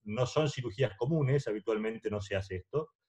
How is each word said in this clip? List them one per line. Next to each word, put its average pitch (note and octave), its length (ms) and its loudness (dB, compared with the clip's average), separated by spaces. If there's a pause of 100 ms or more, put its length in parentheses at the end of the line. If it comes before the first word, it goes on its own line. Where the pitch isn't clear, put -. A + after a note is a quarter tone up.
no A2+ 240 0
son D3 240 2
cirugías A#2+ 480 -2
comunes, C#3 500 2
habitualmente A2 640 0
no G#2 100 -2
se F#2+ 160 -4
hace F#2+ 200 -2
esto, D3 340 -4 (180)